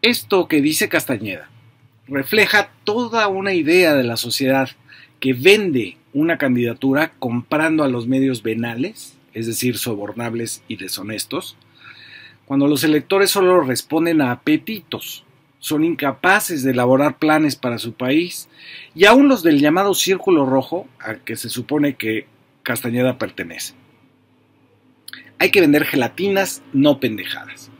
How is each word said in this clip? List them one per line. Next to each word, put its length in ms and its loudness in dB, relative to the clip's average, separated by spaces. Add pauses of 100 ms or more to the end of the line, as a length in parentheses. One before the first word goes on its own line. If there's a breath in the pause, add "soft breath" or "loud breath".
Esto 460 0
que 120 2
dice 300 0
Castañeda 580 -4 (580)
refleja 640 0 (140)
toda 440 -2
una 260 -2
idea 400 4
de 100 2
la 140 -4
sociedad 500 -2 (500 loud breath)
que 140 -2
vende 640 2 (160)
una 240 0
candidatura 800 0
comprando 680 -2
a 40 0
los 180 -4
medios 360 -2
venales, 720 -6 (180)
es 120 -8
decir, 320 -4
sobornables 920 -8
y 80 -8
deshonestos, 800 -10 (880 loud breath)
cuando 220 0
los 180 0
electores 460 2
solo 320 4
responden 580 0
a 100 2
apetitos, 920 -4 (340)
son 260 -2
incapaces 760 0
de 100 2
elaborar 440 2
planes 400 2
para 220 -6
su 160 -8
país, 560 -2 (440 loud breath)
y 120 4
aún 220 8
los 140 2
del 160 6
llamado 360 2
Círculo 500 2
Rojo, 420 -2 (120)
al 260 -12
que 120 -8
se 120 -10
supone 460 -2
que 320 -6 (360)
Castañeda 540 -2
pertenece. 560 -10 (1700 loud breath)
Hay 120 2
que 120 4
vender 240 4
gelatinas, 760 -2 (120)
no 260 4
pendejadas. 800 -8